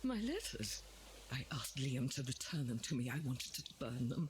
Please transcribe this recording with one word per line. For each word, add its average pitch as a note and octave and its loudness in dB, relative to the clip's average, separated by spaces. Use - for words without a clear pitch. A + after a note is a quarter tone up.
My B3+ 2
letters? A#3 0
I C3 0
asked - -2
Liam C3+ 2
to C#3+ 0
return C3 0
them A#2+ 2
to - 0
me. B2 2
I C3+ 0
wanted B2+ 0
to - -4
burn A#2+ 2
them. D3+ 2